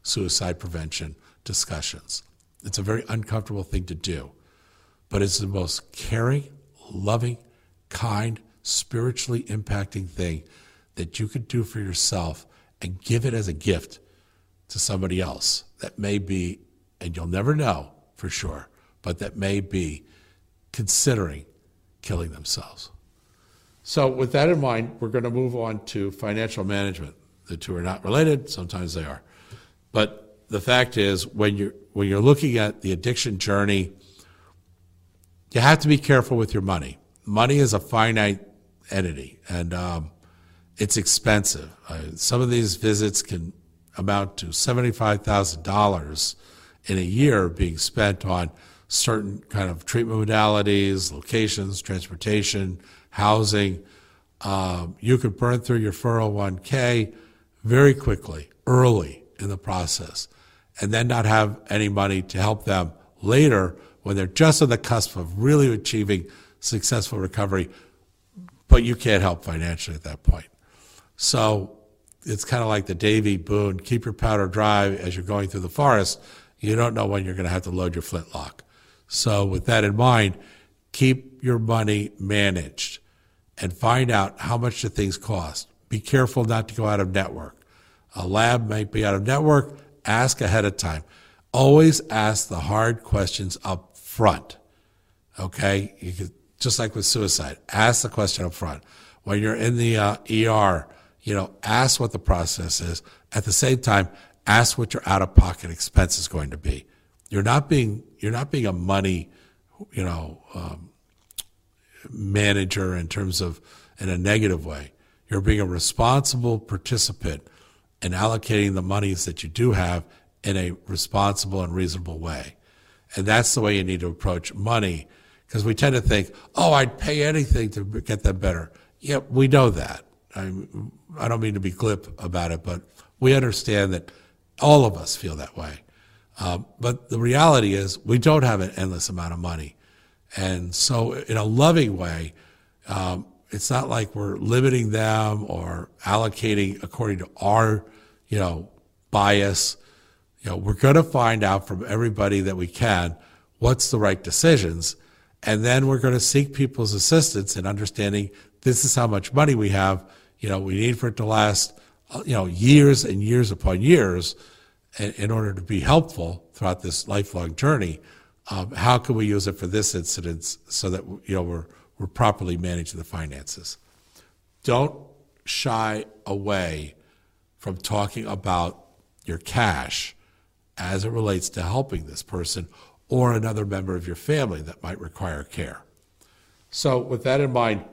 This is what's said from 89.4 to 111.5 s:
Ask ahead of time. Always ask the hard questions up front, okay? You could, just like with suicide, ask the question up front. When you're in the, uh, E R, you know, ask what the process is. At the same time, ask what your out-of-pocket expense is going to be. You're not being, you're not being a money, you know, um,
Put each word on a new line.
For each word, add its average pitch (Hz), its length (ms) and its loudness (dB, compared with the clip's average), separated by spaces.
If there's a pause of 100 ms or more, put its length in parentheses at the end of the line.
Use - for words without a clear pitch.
Ask 117 360 0
ahead 101 240 2
of 98 120 0
time. 78 280 -6 (480)
Always 143 560 8
ask 110 400 0
the 85 120 -6
hard 110 420 0
questions 98 600 -4
up 92 340 -8
front, - 600 0 (800)
okay? 98 640 -2
You 90 120 -8
could, 90 200 -10 (260)
just 120 200 -2
like 113 160 -4
with 101 120 -4
suicide, 90 520 0 (100)
ask 117 340 4
the 120 60 -4
question 95 360 -2
up 85 100 -6
front. 78 280 -8 (420)
When 101 160 -2
you're 110 140 0
in 117 220 0
the, 117 220 2
uh, 104 180 2 (140)
E 110 160 4
R, 101 420 2 (340)
you 107 120 -4
know, 95 280 -4
ask 120 380 2
what 117 120 -2
the 95 60 -6
process 85 640 -2
is. 85 220 -6 (300)
At 107 120 -2
the 101 80 -2
same 131 260 2
time, 101 300 4 (380)
ask 113 300 6
what 117 160 -4
your - 140 -6
out-of-pocket 90 640 4
expense - 480 2
is - 80 -6
going 73 240 -4
to 73 60 -12
be. 71 280 -6 (440)
You're 101 160 -2
not 135 240 2
being, 117 340 0 (160)
you're 107 140 -4
not 127 180 -6
being 120 160 -2
a 92 60 0
money, 92 580 0 (640)
you 95 100 -6
know, 80 400 -8 (120)
um, 85 360 -14 (1200)